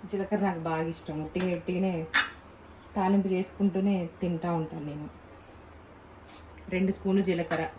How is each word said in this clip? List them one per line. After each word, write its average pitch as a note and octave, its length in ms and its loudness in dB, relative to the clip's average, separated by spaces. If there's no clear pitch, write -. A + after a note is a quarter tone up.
జీలకర్ర G3 340 0
నాకు F3 140 2
బాగా D#3+ 220 0
ఇష్టం, D#3+ 420 -4
ఉట్టిగా, F3+ 320 0
ఉట్టిగానే F3+ 500 0
తాలింపు G3 320 4
చేసుకుంటూనే F#3+ 840 2
తింటా F3 300 0
ఉంటాను D#3+ 340 -2
నేను. D3 240 -8
రెండు F#3 220 2
స్పూన్లు F#3+ 300 2
జీలకర్ర. E3+ 460 0